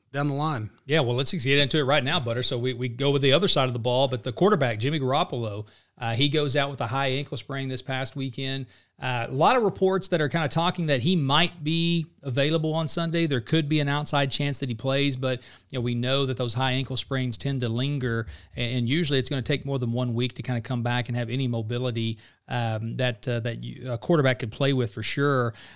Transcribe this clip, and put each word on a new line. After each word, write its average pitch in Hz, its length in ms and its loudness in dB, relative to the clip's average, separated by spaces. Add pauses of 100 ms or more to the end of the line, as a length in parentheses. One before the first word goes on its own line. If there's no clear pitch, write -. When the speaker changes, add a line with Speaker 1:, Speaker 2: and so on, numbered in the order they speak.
(120)
Speaker 1:
down 143 160 -2
the 143 60 0
line. 139 360 -2 (160)
Speaker 2:
Yeah, 151 160 2
well, 120 140 2
let's 135 160 0
get 139 280 2
into 143 180 2
it 151 60 4
right 139 200 2
now, 156 160 0
Butter. 117 240 -2
So 131 140 -2
we, 127 160 -2
we 123 160 -4
go 135 220 0
with 139 100 2
the 135 120 6
other 175 140 4
side 135 200 4
of 123 60 -2
the 120 60 -2
ball, 123 280 2
but 123 160 -2
the 131 80 -4
quarterback, 139 480 2
Jimmy 143 200 0
Garoppolo, 127 680 -2 (320)
uh, 117 160 -2
he 143 160 4
goes 147 260 0
out 143 160 2
with 139 100 -6
a 120 60 -2
high 135 220 0
ankle 139 280 -4
sprain 135 320 -6
this 127 120 -6
past 131 340 -6
weekend. 135 500 -6 (360)
Uh, 123 280 -2
a 131 40 -6
lot 175 220 6
of 247 80 2
reports 190 460 0
that 170 100 2
are 151 80 2
kinda 156 220 0
talking 170 380 0
that 139 140 2
he 180 140 2
might 160 480 2
be 165 420 2 (160)
available 151 520 0
on 160 120 0
Sunday. 165 420 0
There 139 120 2
could 151 300 0
be 156 100 4
an 147 80 0
outside 143 420 0
chance 143 300 -2
that 139 80 -4
he 120 80 -4
plays, 135 400 0
but, 127 240 -2 (300)
you 131 80 -6
know, 127 40 -2
we 120 140 0
know 135 300 0
that 131 100 -2
those 120 180 -4
high 131 180 0
ankle 131 260 -2
sprains 127 400 -4
tend 139 240 -2
to 120 80 0
linger, 123 580 -2 (300)
a-, 123 200 -2
and 117 120 0
usually 143 280 2
it's 127 120 -2
gonna 135 120 -2
take 139 240 -2
more 139 140 -2
than 117 140 -2
one 120 200 0
week 123 200 -2
to - 80 -14
kinda 123 180 -2
come 120 240 -4
back 120 240 0
and 120 100 -4
have 120 120 -4
any 131 180 -2
mobility, 117 720 -2 (320)
um, 113 480 -2
that, 123 280 -2
uh, 120 140 0
that 117 240 -6
you, 120 260 -10
a 117 80 -4
quarterback 135 420 4
could 107 120 -6
play 139 220 0
with 123 200 0
for 110 100 -8
sure. 131 500 2 (220)